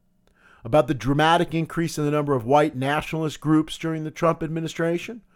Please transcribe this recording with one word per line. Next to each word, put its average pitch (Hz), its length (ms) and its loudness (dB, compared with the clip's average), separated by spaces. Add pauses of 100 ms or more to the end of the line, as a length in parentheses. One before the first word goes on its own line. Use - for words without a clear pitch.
(640)
about 143 240 2
the 151 80 -2
dramatic 156 580 2
increase 165 420 -4
in 151 100 -2
the 147 60 0
number 147 220 0
of 117 140 -2
white 147 280 4
nationalist 147 640 -4
groups 156 380 2
during 160 260 -6
the 151 60 -8
Trump 165 320 0
administration. 165 800 -4 (140)